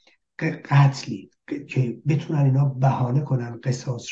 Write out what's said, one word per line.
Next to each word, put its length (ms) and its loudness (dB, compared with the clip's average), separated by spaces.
ق-، 260 -4
قتلی 680 2
ق-، 180 -8
که 400 -2
بتونن 380 0
اینا 200 4
بهانه 560 2
کنن 440 -4
قصاص 480 -4